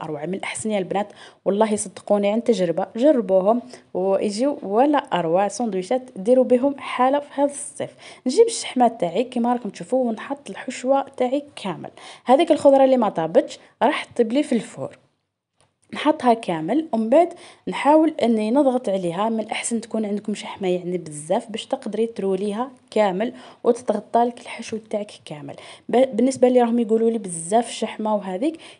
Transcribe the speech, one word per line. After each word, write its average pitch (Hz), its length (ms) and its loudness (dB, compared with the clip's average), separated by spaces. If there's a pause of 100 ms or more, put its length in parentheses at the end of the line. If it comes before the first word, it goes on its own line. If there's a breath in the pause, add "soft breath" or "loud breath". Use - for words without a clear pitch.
اروع 156 220 -8
من 175 80 -6
الاحسن - 380 -6
يا 208 80 0
البنات. 185 280 -4 (380 loud breath)
والله 208 300 2
صدقوني 202 540 -2
عن 226 140 0
تجربه، 185 520 0
جربوهم 226 680 2 (320 loud breath)
ويجيو 196 680 0
ولا 254 340 2
اروع 175 500 0
سندويشات 190 540 -4 (140)
ديروا 240 280 4
بهم 247 340 2
حاله 269 420 0
في 285 220 -6
هذا 285 100 2
الصيف. - 440 -12 (320 loud breath)
نجيب 349 180 6
الشحمه 254 420 0
تاعي 196 360 -2
كيما 247 300 -2
راكم 240 160 -6
تشوفوا، 240 400 -2
ونحط 247 400 -8
الحشوه 262 560 -2 (120)
تاعي 254 260 -2 (120)
كامل. 151 340 -10 (360 loud breath)
هذيك 302 260 6
الخضره 277 320 6
اللي 262 140 6
ما 220 120 2
طابتش 170 500 0 (240 soft breath)
راح 277 200 2
تطيب 226 300 -2
لي 294 100 2
في 277 120 -2
الفور، 135 420 -8 (960)
نحطها 277 400 2
كامل، 190 580 -2
ومن 226 180 -2
بعد 339 240 4 (340 loud breath)
نحاول 311 460 4 (100)
اني 220 280 2
نضغط 254 380 2
عليها. 190 400 -2
من 226 100 -2
الاحسن 220 420 -6
تكون 220 240 -6
عندكم 208 300 -4
شحمه - 320 -8
يعني 180 300 -2
بزاف 160 520 -6
باش 208 160 -8
تقدري 226 420 -4
تروليها 208 640 -4 (200)
كامل 214 420 0 (300 loud breath)
وتتغطى 233 600 0
لك 240 180 -4
الحشو - 360 -12
تاعك 208 340 -8 (140)
كامل. 143 300 -14 (340 loud breath)
ب-، 262 260 2
بالنسبه 247 320 4
لي 247 140 6
راهم 233 180 2
يقولوا 226 300 2
لي 233 80 0
بزاف 196 540 -2
شحمه 214 440 -4
وهذيك، 196 420 -4 (220 loud breath)